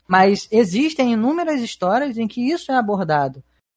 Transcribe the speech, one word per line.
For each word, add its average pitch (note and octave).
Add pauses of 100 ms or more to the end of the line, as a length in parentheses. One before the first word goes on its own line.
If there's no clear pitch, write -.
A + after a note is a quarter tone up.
Mas F#3+
existem A#3+
inúmeras D4
histórias A#3
em A3+
que B3
isso E4+
é C4+
abordado. D#3 (340)